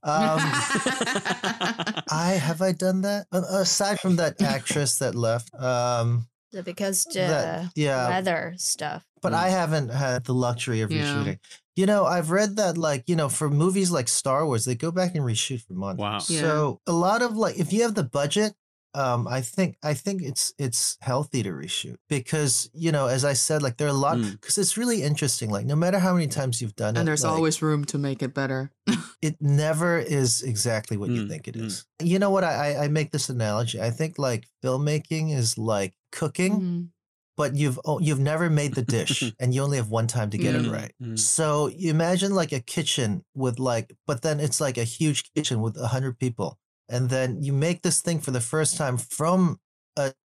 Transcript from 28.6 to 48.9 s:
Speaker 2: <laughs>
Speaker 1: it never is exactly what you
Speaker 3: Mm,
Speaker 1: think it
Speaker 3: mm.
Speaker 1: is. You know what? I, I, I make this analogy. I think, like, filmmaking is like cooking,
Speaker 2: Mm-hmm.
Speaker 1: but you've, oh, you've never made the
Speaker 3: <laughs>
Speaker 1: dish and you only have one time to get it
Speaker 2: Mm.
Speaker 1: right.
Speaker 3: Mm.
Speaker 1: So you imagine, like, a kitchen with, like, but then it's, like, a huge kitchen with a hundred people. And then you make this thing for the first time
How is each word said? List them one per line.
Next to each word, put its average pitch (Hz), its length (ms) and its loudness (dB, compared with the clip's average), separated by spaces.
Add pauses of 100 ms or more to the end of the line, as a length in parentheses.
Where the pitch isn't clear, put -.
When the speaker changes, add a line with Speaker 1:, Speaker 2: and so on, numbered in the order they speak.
Speaker 2:
<laughs> 208 340 -2
Speaker 1:
it 151 180 -2
never 156 600 2
is 135 420 0
exactly 113 560 -2
what 104 140 -4
you 117 140 -2
Speaker 3:
Mm, 101 40 -10
Speaker 1:
think 80 180 -10
it - 80 -10
Speaker 3:
mm. 113 100 -8
Speaker 1:
is. 101 200 -10 (160)
You 175 160 2
know 196 140 2
what? 190 120 2
I, 147 320 0
I, 147 100 0
I - 20 0
make 151 240 0
this 139 180 -2
analogy. 117 500 -2
I 113 120 0
think, 160 260 -4
like, 123 300 -2 (160)
filmmaking 147 720 0
is 113 240 0
like 104 340 0 (180)
cooking, 185 420 0
Speaker 2:
Mm-hmm. 180 280 -2 (540)
Speaker 1:
but 147 200 -2
you've, 143 300 2
oh, 156 140 0
you've 151 220 2
never 160 280 2
made 147 240 2
the 135 80 0
Speaker 3:
<laughs> 117 160 0
Speaker 1:
dish 113 420 0
and 123 140 2
you 135 80 0
only 143 160 0
have 110 120 -2
one 113 180 0
time 110 240 -2
to 107 80 -4
get 127 160 2
it 123 100 0
Speaker 2:
Mm. 113 80 -2
Speaker 1:
right. - 260 -8
Speaker 3:
Mm. 113 200 -6
Speaker 1:
So 151 480 2
you 165 240 -2
imagine, 180 420 2
like, 170 180 2
a 135 100 -2
kitchen - 640 -2 (100)
with, 127 240 -2
like, 120 360 0 (120)
but 135 160 -2
then 151 160 0
it's, 147 200 0
like, 131 200 0
a 117 60 0
huge 147 500 0
kitchen 135 260 0
with 113 160 -2
a 120 120 -4
hundred 127 280 -2
people. 117 400 -4 (320)
And 123 200 0
then 131 340 0
you 139 80 -2
make 160 300 0
this 180 180 2
thing 170 220 -2
for 143 100 -4
the 127 80 0
first 156 380 0
time 127 200 0